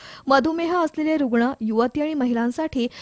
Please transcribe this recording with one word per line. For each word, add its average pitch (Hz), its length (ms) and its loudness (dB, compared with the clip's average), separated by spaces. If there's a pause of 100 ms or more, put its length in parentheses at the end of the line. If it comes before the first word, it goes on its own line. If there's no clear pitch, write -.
(280)
मधुमेह 320 480 2
असलेले 311 420 0
रुग्ण, 240 340 2 (100)
युवती 226 400 0
आणि 311 120 -2
महिलांसाठी 247 720 -2 (140)